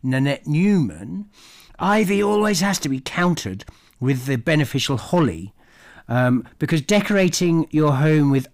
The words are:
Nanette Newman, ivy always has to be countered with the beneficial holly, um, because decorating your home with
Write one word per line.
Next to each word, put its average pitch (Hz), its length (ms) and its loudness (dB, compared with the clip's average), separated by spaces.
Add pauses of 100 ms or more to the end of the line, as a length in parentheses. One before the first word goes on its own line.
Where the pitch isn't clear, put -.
Nanette 135 440 -2
Newman, 156 800 0 (520)
ivy 202 420 2
always 208 380 0
has 196 200 0
to - 80 -6
be 131 120 -4
countered 147 640 -4 (360)
with 127 260 -2
the 135 100 -2
beneficial 143 600 0
holly, 107 560 -2 (560)
um, 123 400 0 (100)
because 156 220 0
decorating 180 880 0
your 151 220 2
home 147 380 4
with 135 240 0